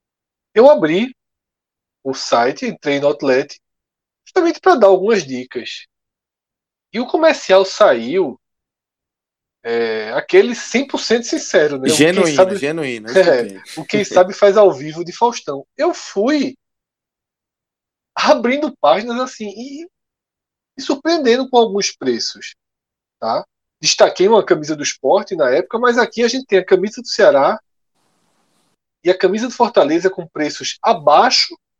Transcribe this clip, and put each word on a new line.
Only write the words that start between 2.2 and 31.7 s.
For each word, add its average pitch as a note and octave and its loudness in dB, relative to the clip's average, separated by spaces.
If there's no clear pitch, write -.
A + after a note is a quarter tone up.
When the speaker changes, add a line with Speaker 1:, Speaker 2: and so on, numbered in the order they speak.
Speaker 1:
entrei C#3+ -4
no C#3+ 0
Outlet, C#3 -2
justamente E4+ -2
pra F4+ 4
dar A3 6
algumas F#3+ 2
dicas. B2 -12
E A3+ -6
o B3 -6
comercial C#4 2
saiu, D3+ 0
é, A2+ -4
aquele G3 2
cem C4+ -4
por - -8
cento A#3+ -2
sincero, D3+ -2
né? C3 -4
O - 2
quem - -
Speaker 2:
Genuíno, E3 2
Speaker 1:
sabe F#3+ 4
Speaker 2:
genuíno, C#3 -6
Speaker 1:
<laughs> - 2
É, C#3 4
Speaker 2:
isso G2 -14
que - -20
tem. D#3+ -12
Speaker 1:
o - -14
quem G#3 -4
sabe F#3 2
faz G3+ 2
ao G3+ 6
vivo D#3 -8
de E3+ -14
Faustão. D3+ -4
Eu D#4+ 0
fui C4+ -4
abrindo C4+ 0
páginas A#3 0
assim B3 -8
e, C#4 -14
e - -14
surpreendendo C4+ -2
com B3+ 0
alguns G3+ 0
preços, - -8
tá? A#2 -6
Destaquei F3+ 2
uma G#3+ 4
camisa D#3 -8
do C#3+ -8
Sport F#3+ -2
na D3+ 0
época, F#3 -2
mas A#3+ 0
aqui A#3 -2
a A#3+ 2
gente C4 -8
tem F#3+ 2
a F#3+ -2
camisa G3+ 0
do - -18
Ceará D3+ 2
e F3 2
a F#3 2
camisa G#3+ -2
do A3+ -14
Fortaleza F3 2
com F3+ -10
preços C#3+ -8
abaixo G3 2